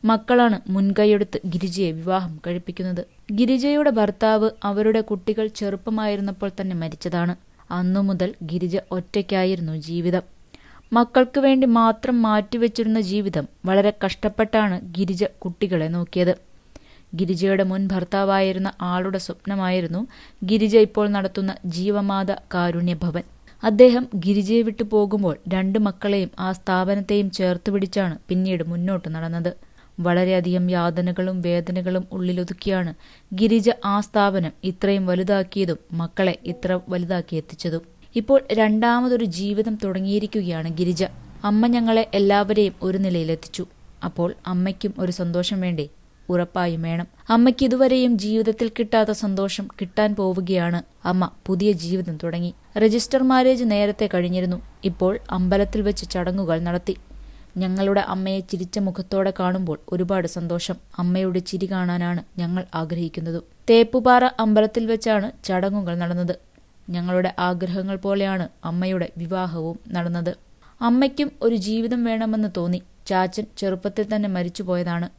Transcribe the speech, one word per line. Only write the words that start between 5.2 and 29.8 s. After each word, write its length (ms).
ചെറുപ്പമായിരുന്നപ്പോൾ 1040
തന്നെ 140
മരിച്ചതാണ്. 600
അന്നു 280
മുതൽ 340
ഗിരിജ 340
ഒറ്റയ്ക്കായിരുന്നു 840
ജീവിതം. 440
മക്കൾക്ക് 460
വേണ്ടി 280
മാത്രം 540
മാറ്റിവെച്ചിരുന്ന 800
ജീവിതം 460
വളരെ 280
കഷ്ടപ്പെട്ടാണ് 760
ഗിരിജ 420
കുട്ടികളെ 600
നോക്കിയത്. 500
ഗിരിജയുടെ 480
മുൻ 240
ഭർത്താവായിരുന്ന 960
ആളുടെ 360
സ്വപ്നമായിരുന്നു 880
ഗിരിജ 320
ഇപ്പോൾ 320
നടത്തുന്ന 460
ജീവമാത 680
കാരുണ്യ 640
ഭവൻ. 300
അദ്ദേഹം 520
ഗിരിജയെ 460
വിട്ടു 220
പോകുമ്പോൾ 540
രണ്ട് 320
മക്കളെയും 600
ആ 120
സ്ഥാപനത്തെയും 800
ചേർത്ത് 400
പിടിച്ചാണ് 460
പിന്നീട് 360
മുന്നോട്ട് 520
നടന്നത്. 380